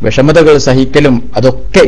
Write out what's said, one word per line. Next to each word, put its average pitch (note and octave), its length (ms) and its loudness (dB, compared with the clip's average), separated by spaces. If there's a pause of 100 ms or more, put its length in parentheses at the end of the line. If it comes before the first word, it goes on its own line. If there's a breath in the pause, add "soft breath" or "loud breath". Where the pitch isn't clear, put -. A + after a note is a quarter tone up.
വിഷമതകൾ D3+ 560 2
സഹിക്കലും C3 560 0 (220)
അതൊക്കെ B2+ 520 0